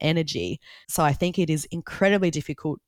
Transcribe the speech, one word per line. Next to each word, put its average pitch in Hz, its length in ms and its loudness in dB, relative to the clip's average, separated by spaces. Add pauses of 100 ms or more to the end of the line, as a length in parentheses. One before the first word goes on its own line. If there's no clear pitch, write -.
energy. 156 580 0 (300)
So - 140 0
I 143 100 4
think 175 240 0
it 165 140 2
is 156 140 0
incredibly 190 640 0
difficult 151 560 -6